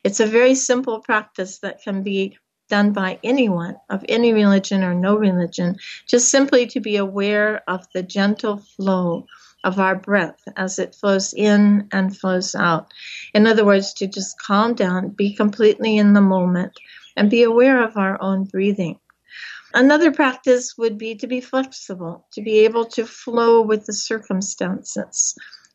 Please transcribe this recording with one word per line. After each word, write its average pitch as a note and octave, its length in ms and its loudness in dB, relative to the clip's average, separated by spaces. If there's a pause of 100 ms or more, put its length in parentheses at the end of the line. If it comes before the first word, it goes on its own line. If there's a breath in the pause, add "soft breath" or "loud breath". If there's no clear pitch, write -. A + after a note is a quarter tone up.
It's G3+ 160 -2
a A3 60 4
very A#3+ 300 4
simple B3 440 -4
practice G#3+ 600 -6
that - 240 -12
can G3 200 -6
be G3 340 -4 (320)
done G#3 220 2
by F#3+ 320 -4
anyone G3 540 -2 (120)
of G3 200 -6
any A#3 240 2
religion G3 500 2
or F3+ 100 -2
no F#3 220 0
religion, F3+ 640 -2 (280 loud breath)
just A#3+ 240 2
simply C4+ 380 2
to B3+ 140 -6
be G#3 160 -4
aware G3+ 680 -2
of F#3 280 -6
the F#3 100 -4
gentle G3+ 540 -2
flow F#3 680 -4 (380 soft breath)
of F#3+ 160 -2
our F#3+ 160 2
breath F#3+ 480 -2 (140)
as F#3+ 220 -6
it F#3 160 -6
flows G3 380 -2
in G#3 600 4
and F#3+ 240 -2
flows F#3 380 -4
out. E3 360 -2 (420 loud breath)
In G#3+ 140 6
other A3 160 4
words, G3 300 2
to G3 140 -8
just G3 300 -10
calm G#3+ 360 0
down, F#3+ 380 -2
be G3+ 220 -4
completely G#3+ 600 0
in G#3 160 4
the G3+ 80 6
moment, F#3 540 0 (420 loud breath)
and G#3 140 2
be A#3 140 4
aware A#3+ 380 4
of A3 140 -2
our G3 260 -2
own F#3+ 220 -2
breathing. G3 560 -4 (760 loud breath)
Another D4 380 4
practice B3+ 640 0
would A3+ 200 -4
be A3 180 -10
to A3+ 120 -10
be B3 140 -4
flexible, G3+ 880 -8
to - 100 -12
be G#3+ 180 2
able A3+ 260 4
to A3+ 200 -6
flow A#3 560 2
with G#3+ 240 -2
the G#3+ 80 -10
circumstances, G3 1400 -6 (400 loud breath)